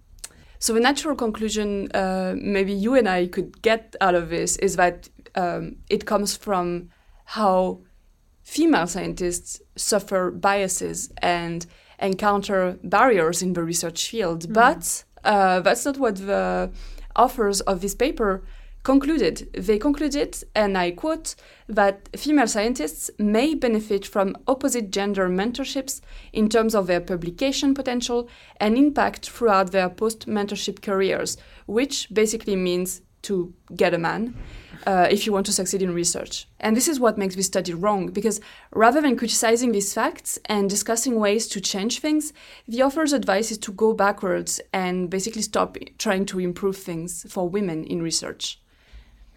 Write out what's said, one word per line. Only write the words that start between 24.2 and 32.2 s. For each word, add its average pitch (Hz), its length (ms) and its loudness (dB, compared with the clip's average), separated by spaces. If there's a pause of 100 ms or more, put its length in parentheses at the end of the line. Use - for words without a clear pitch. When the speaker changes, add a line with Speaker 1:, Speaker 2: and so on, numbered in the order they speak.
Speaker 1:
opposite 247 440 0
gender 196 380 0
mentorships 254 720 -4 (320)
in 214 160 2
terms 220 260 2
of 190 120 2
their 175 140 2
publication 202 720 -2
potential 247 540 -2 (300)
and 214 200 2
impact 262 520 2
throughout 196 420 2
their 185 180 2
post-mentorship 208 920 -4
careers, 190 560 0 (280)
which 247 480 -2
basically 214 440 0